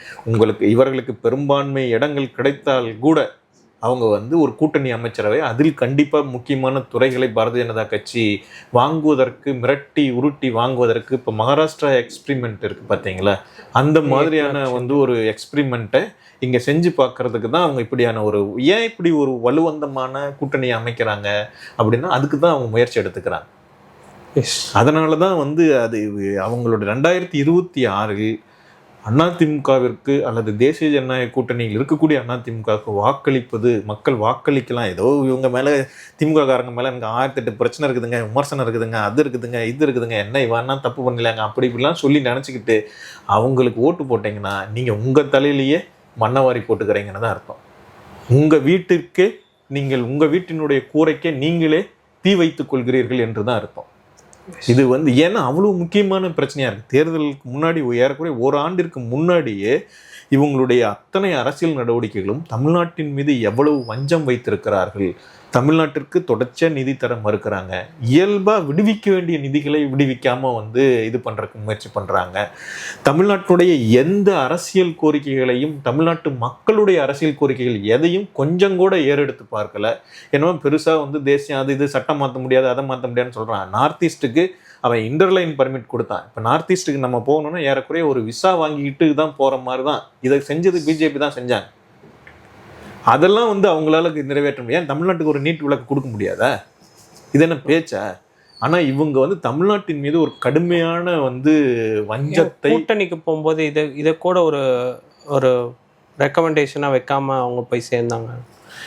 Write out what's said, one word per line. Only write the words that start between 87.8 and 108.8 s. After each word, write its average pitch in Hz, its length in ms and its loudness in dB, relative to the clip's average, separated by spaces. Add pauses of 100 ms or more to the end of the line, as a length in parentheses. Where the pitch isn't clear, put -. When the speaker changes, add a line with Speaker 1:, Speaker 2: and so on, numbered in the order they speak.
Speaker 1:
ஒரு 131 160 0
விசா 117 340 0
வாங்கிட்டு 151 580 0
தான் 151 220 -2
போற 135 200 2
மாதிரி 127 280 -4
தான். 139 180 -2 (180)
இதை 131 180 2
செஞ்சது 170 460 0
பி 160 100 2
ஜே 156 160 2
பி 143 80 -6
தான் 143 160 -2
செஞ்சாங்க. 123 340 -4 (1400)
அதெல்லாம் 185 440 4
வந்து 202 200 2
அவங்களால 160 420 2 (140)
நிறைவேற்ற 139 380 -2
முடியாது. 131 200 -2
ஏன் 143 80 -6
தமிழ்நாட்டுக்கு 160 420 0
ஒரு 143 100 -2
நீட் 156 200 -2
விலக்கு 135 240 -2
கொடுக்க 139 220 -2
முடியாதா? 104 420 -2 (800)
இது 143 100 6
என்ன 165 140 2 (100)
பேச்சா? 151 360 0 (580)
ஆனா 160 180 2
இவங்க 147 420 0
வந்து 165 200 0
தமிழ்நாட்டின் 170 600 -2
மீது 147 200 0
ஒரு 147 180 0
கடுமையான 170 800 0
வந்து 131 340 2 (540)
வஞ்சத்தை 147 640 0
Speaker 2:
கூட்டணிக்கு 202 520 0
போகும்போது 156 440 0
இதை, 151 180 0 (120)
இதை 147 220 2
கூட 180 240 2
ஒரு, 151 200 2 (640)
ஒரு 135 260 2 (680)
ரெக்கமெண்டேஷனா 143 720 0
வைக்காம 135 480 0
அவங்க 123 240 -4
போய் 120 280 -6
சேர்ந்தாங்க. 117 400 -2 (560)